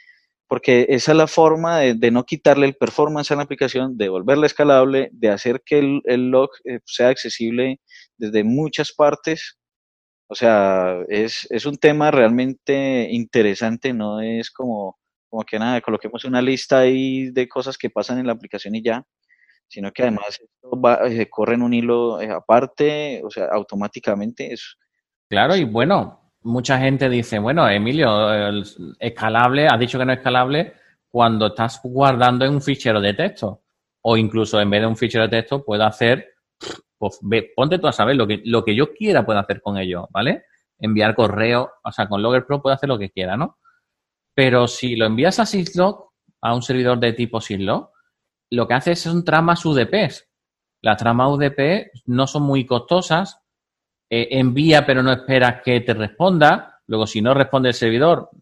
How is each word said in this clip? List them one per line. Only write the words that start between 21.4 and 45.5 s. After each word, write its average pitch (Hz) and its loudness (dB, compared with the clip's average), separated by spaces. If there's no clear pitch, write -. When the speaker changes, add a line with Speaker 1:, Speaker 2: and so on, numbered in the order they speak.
Speaker 1:
en 120 0
un 120 0
hilo, 120 0
eh, 110 -8
aparte, 135 0
o 104 -12
sea, 98 -6
automáticamente 104 -6
es - -16
Speaker 2:
Claro, 113 2
y 185 2
Speaker 1:
es 117 -4
Speaker 2:
bueno, 123 -2
mucha 123 -2
gente 135 0
dice, 120 -2
Bueno, 127 2
Emilio, 107 2
el 104 -2
escalable, 120 0
has 120 4
dicho 123 -2
que 127 -2
no 127 0
es 123 -2
escalable 127 0
cuando 113 2
estás 117 -6
guardando 127 2
en 143 0
un 139 0
fichero 120 0
de 101 0
texto, 117 -6
o 117 2
incluso 110 0
en 101 0
vez 104 2
de 110 0
un 113 -2
fichero 113 0
de 113 -2
texto 139 -6
puedo 107 -2
hacer, 117 0
pues, 104 -6
ve, 104 -2
ponte 156 0
tú - -2
a 131 2
saber 117 0
lo 113 0
que, 107 -4
lo 117 0
que 104 0
yo 147 0
quiera 180 0
puedo 107 0
hacer 101 -4
con 101 -6
ello, 90 -6
¿vale? 139 -4
Enviar 107 0
correo, 113 0
o - -10
sea, 104 -4
con 101 -2
Logger 120 0
Pro 143 -4
puedo 139 0
hacer 139 -4
lo 120 -2
que 98 -8
quiera, 92 -6
¿no? 151 -8
Pero 123 4
si 120 -6
lo 110 2
envías 139 0
a 220 0
Syslog, 185 -2